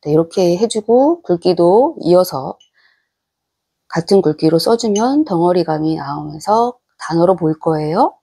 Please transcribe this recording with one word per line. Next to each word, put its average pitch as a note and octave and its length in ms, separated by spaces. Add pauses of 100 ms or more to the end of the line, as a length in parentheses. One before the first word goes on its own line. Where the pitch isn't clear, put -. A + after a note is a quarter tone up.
네, D3 100
이렇게 E3+ 440
해주고 A#3 640
굵기도 F3+ 760
이어서 F3 560 (1300)
같은 F#3+ 340
굵기로 D#3+ 360
써주면 A#3 680
덩어리감이 E3 720
나오면서 D#3 840 (200)
단어로 F3 380
보일 D#3 220
거예요. D#3+ 640